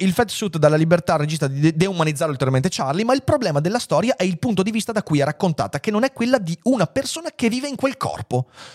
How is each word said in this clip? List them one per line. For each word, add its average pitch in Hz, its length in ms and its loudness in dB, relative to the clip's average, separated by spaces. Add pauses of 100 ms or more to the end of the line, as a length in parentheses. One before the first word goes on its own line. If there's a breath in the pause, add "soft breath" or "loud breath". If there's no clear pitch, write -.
il 190 100 2
fat 220 160 2
suit 170 300 -4
dà 151 100 6
la 151 80 6
libertà 165 380 2
al 156 60 2
regista 151 280 -2
di 139 140 -4
de-, 160 160 4
deumanizzare 160 520 0
ulteriormente 131 400 0
Charlie, 165 360 -2
ma 254 80 2
il 269 100 0
problema 185 380 0
della 202 180 0
storia 196 380 0
è - 60 0
il 180 140 -2
punto 196 260 0
di 208 60 0
vista 226 220 -4
da 220 100 -2
cui 147 180 0
è 139 40 2
raccontata, 147 560 -2
che 220 120 -4
non 214 120 2
è 269 80 0
quella 247 280 0
di 170 240 -6
una 233 240 2
persona 311 460 -6
che 240 140 -2
vive 254 220 -2
in 262 80 -8
quel 269 180 -2
corpo. - 540 -4 (260 loud breath)